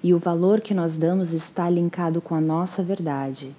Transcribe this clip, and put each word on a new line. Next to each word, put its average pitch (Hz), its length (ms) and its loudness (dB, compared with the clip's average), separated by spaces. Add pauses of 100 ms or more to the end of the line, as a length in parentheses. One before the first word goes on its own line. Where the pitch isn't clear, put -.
E 175 80 6
o 175 60 6
valor 175 420 2
que 208 140 -4
nós 165 240 0
damos 175 340 2
está 170 380 -2
linkado 170 500 0
com - 140 -8
a 156 80 0
nossa 170 400 0
verdade 139 760 -4